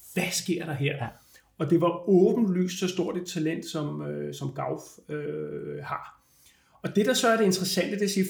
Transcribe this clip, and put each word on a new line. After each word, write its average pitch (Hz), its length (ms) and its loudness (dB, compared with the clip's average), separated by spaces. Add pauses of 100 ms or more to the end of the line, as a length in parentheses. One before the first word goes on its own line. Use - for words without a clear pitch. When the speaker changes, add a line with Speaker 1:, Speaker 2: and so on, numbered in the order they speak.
(140)
Speaker 1:
"Hvad 175 160 0
sker - 340 -2
der 151 80 -6
her?" 139 240 -2
Speaker 2:
Ja. 120 100 -6 (520)
Speaker 1:
Og 165 120 -2
det 165 100 6
var 170 300 0
åbenlyst 185 680 4
så 185 100 0
stort 180 280 -2
et 180 100 -6
talent, 160 400 -4
som, 147 360 -4
øh, 147 320 -6
som 139 220 -6
Gauff, 67 260 -4 (260)
øh, 147 720 -8
har. - 400 -10 (600)
Og - 140 -4
det, 208 100 4
der 254 80 4
så 247 140 2
er 226 80 6
det 220 80 4
interessante, 180 500 2
det 196 60 -2
er 208 40 2
at 190 60 2
sige, 190 200 2